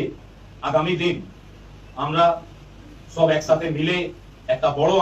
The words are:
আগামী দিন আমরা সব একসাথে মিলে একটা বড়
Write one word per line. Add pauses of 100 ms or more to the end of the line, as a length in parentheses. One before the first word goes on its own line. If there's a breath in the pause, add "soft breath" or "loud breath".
(680)
আগামী
দিন (840)
আমরা (880)
সব
একসাথে (120)
মিলে (560)
একটা (120)
বড়